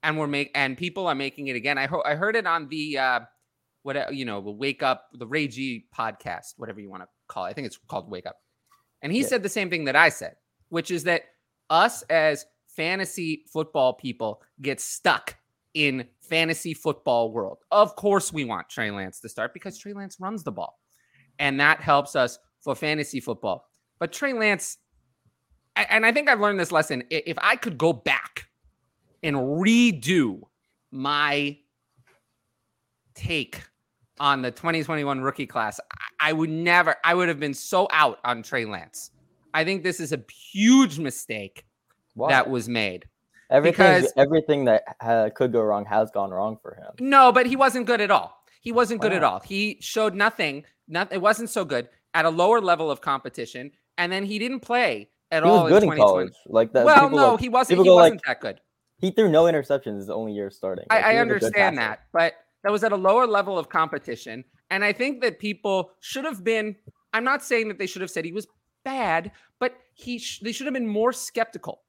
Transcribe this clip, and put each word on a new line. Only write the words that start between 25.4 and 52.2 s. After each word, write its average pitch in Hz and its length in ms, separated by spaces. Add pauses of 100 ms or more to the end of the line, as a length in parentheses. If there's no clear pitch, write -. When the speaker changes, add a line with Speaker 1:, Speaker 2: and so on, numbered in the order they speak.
Speaker 1:
a-, 208 180
and 220 140
I 233 60
think 294 160
I've 240 100
learned 202 220
this 165 100
lesson. 156 400
I-, 160 160
if 160 160
I 220 140
could 185 220
go 160 140
back - 560 (760)
and 151 100
redo 156 1080 (500)
my 143 680 (1600)
take - 480 (580)
on 139 220
the 123 80
twenty 165 340
twenty-one 143 360
rookie 135 260
class, 110 340 (400)
I, 156 100
I - 20
would 160 180
never, 170 540
I 170 100
would 180 140
have 151 120
been 143 140
so 190 360
out 151 340
on 117 180
Trey 120 220
Lance. 95 460 (440)
I 160 100
think 185 180
this 180 180
is 151 120
a 135 100 (300)
huge 220 460
mistake 113 640 (500)
Speaker 2:
Why? 120 160
Speaker 1:
that 147 200
was 117 180
made. 104 380 (440)
Speaker 2:
Everything, 147 220
Speaker 1:
Because 185 440
Speaker 2:
everything 143 500
that, 110 180 (160)
uh, 113 340
could 127 180
go 117 100
wrong 104 240
has 107 240
gone 98 200
wrong 104 300
for - 140
him. - 260
Speaker 1:
No, 262 320
but 254 140
he 254 100
wasn't 254 300
good 226 160
at 202 80
all. - 340 (160)
He 233 120
wasn't 226 280
good 214 140
at 175 80
Speaker 2:
Wow. 131 120
Speaker 1:
all. 92 60
He 208 400
showed 214 340
nothing. 185 500 (220)
Noth-, 165 260
it 185 100
wasn't 214 260
so 196 160
good 127 240 (240)
at 160 140